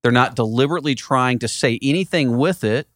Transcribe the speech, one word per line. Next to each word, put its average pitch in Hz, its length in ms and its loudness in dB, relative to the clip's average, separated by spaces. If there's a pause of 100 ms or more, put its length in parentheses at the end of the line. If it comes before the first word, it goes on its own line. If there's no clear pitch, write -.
They're 120 100 2
not 123 220 2
deliberately 139 600 0
trying 127 440 0
to 117 100 -4
say 117 320 -2
anything 143 560 0
with 165 280 0
it. 117 320 -2